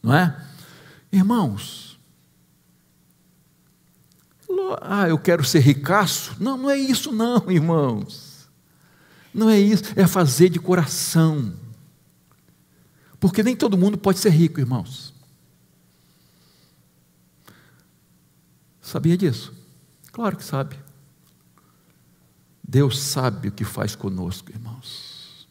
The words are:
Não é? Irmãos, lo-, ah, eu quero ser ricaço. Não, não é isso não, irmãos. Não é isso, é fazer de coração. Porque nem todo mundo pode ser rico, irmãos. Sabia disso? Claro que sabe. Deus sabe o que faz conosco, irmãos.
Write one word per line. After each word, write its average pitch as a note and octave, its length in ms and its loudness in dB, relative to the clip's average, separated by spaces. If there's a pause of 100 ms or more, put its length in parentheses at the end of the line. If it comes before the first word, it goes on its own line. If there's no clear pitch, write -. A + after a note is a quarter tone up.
Não A#2 140 2
é? F3 200 2 (760)
Irmãos, F#3+ 880 -2 (2500)
lo-, F#4+ 340 -4
ah, F#3+ 280 0
eu D#3 80 2
quero E3+ 260 2
ser D#3 160 4
ricaço. D3+ 800 2
Não, C4 160 -4
não C4 140 -4
é C#4 80 0
isso C4+ 340 -2
não, A3+ 400 0
irmãos. D3+ 960 -2 (840)
Não A3 160 2
é G#3 100 6
isso, G3+ 240 4 (120)
é F#3+ 120 6
fazer E3 420 4
de E3+ 100 -2
coração. D#3+ 960 0 (1700)
Porque G#3 220 2
nem A#3+ 140 0
todo G#3+ 220 0
mundo G3 200 2
pode F#3+ 220 0
ser G#3+ 100 2
rico, D#3+ 300 4
irmãos. B2 540 -6 (3750)
Sabia E3+ 360 0
disso? D#3 360 -4 (580)
Claro G3+ 260 -4
que - 60 -18
sabe. - 340 -8 (1800)
Deus C3+ 380 0
sabe B2 480 -4
o G2 40 -4
que - 120 -10
faz G2+ 320 -6
conosco, F#2 560 -8
irmãos. - 1000 -20